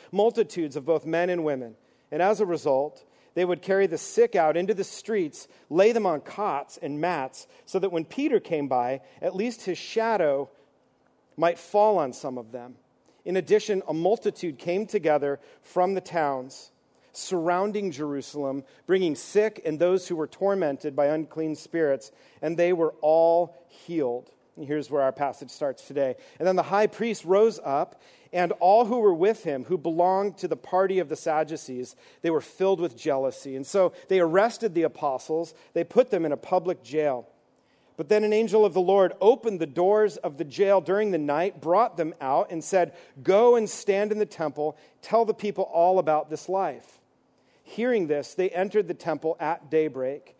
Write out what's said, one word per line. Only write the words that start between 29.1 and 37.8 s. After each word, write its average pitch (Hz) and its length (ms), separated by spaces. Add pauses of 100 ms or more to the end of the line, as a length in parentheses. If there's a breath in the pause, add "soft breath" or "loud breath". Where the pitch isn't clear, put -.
with 196 300
him, 139 220
who 170 120
belonged 180 640
to 190 80
the 151 100
party 190 440
of 151 80
the 151 80
Sadducees, 151 800 (260 soft breath)
they 170 80
were 156 100
filled 190 380
with 165 180
jealousy. 135 600
And 135 100
so 185 260 (140 loud breath)
they 190 140
arrested 190 560
the 165 80
apostles. 156 680 (200 soft breath)
They 170 100
put 247 300
them 170 120
in 151 60
a 143 60
public 175 480
jail. 131 440 (680 soft breath)